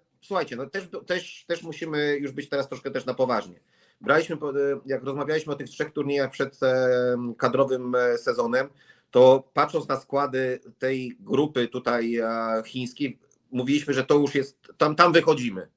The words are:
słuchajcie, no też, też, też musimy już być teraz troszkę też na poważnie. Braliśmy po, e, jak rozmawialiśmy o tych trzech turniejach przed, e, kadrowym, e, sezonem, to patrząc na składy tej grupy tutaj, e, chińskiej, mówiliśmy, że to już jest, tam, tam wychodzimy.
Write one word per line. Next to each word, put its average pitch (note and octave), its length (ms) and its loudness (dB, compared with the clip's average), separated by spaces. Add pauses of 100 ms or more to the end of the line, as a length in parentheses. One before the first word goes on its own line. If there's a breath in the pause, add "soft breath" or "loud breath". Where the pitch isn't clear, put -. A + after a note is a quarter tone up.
(220)
słuchajcie, D#3+ 340 -6
no C3 140 -10
też, F#3+ 180 -10 (180)
też, - 420 -8
też E3+ 160 -4
musimy D3+ 540 -2
już C#3 140 -6
być C#3+ 180 -12
teraz C#3 180 -2
troszkę - 240 -10
też C3 140 -6
na B2+ 80 -4
poważnie. A2 460 -2 (420)
Braliśmy D#3+ 360 0
po, D3 140 -6
e, - 20 -6 (320)
jak C3 180 -4
rozmawialiśmy D3 500 -4
o - 20 -4
tych C#3 140 -12
trzech - 220 -6
turniejach C#3 400 -2
przed, C3+ 320 -4
e, B2 720 2
kadrowym, B2+ 580 0
e, B2 220 2
sezonem, B2 520 0 (420 soft breath)
to B2+ 420 8
patrząc D3+ 340 0
na C3+ 120 -2
składy C3 600 -2 (200)
tej C3 400 -4
grupy B2 480 0
tutaj, A#2+ 480 -2
e, A2+ 140 -2 (360)
chińskiej, B2 540 -8 (320)
mówiliśmy, C#3 420 -2
że C3 100 0
to D3 120 4
już D3 200 2
jest, C3+ 220 -4 (200)
tam, D3+ 180 2
tam E3+ 180 6
wychodzimy. B2 640 2